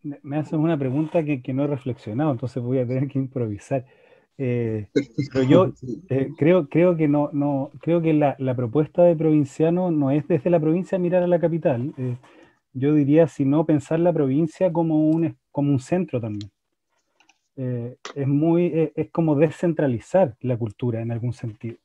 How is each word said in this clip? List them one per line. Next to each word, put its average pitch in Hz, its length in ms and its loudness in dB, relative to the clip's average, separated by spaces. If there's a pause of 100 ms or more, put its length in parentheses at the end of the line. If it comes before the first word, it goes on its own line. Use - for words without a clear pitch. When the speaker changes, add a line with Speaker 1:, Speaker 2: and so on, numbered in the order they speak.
Speaker 1:
Me, 143 220 -12
me 139 140 -8
haces 151 160 -4
una 160 260 0
pregunta 151 460 -2
que, 143 180 -4
que 135 100 -8
no 135 120 -2
he - 20 -2
reflexionado, 135 640 -4
entonces 123 320 -4
voy 127 160 -2
a 123 80 0
tener 131 220 -2
que 131 100 -4
improvisar. 127 680 -6 (560)
Eh, 117 480 -4 (440)
pero 131 120 2
yo, 165 280 4
Speaker 2:
<laughs> - 20 -12
Sí. 123 340 -12
Speaker 1:
eh, 131 300 -2
creo, 165 300 4
creo 170 280 2
que 156 120 0
no, 147 240 0
no, 143 480 -2
creo 170 200 0
que 160 120 2
la, 147 260 2
la 131 160 -2
propuesta 127 480 0
de 175 140 6
Provinciano 160 760 0
no 143 220 0
es 143 160 0
desde 175 220 0
la 170 100 4
provincia 170 380 -2
mirar 180 260 0
a - 20 0
la 175 140 2
capital. 156 580 -2
Eh, 127 180 -6 (560)
yo 139 220 0
diría, 151 320 4
sino 147 400 0
pensar 156 320 0
la 170 140 2
provincia 156 600 0
como 156 380 2
un, 160 260 0 (140)
como 143 220 0
un 131 80 2
centro 170 400 -4
también. 104 320 -8 (1040)
Eh, 123 400 -8 (180)
es 139 140 -2
muy, 165 380 2
eh, 156 280 0
es 151 160 -4
como 160 240 2
descentralizar 151 1040 0
la 123 160 -2
cultura 113 460 -4
en 117 80 -6
algún 117 220 -4
sentido. 113 520 -10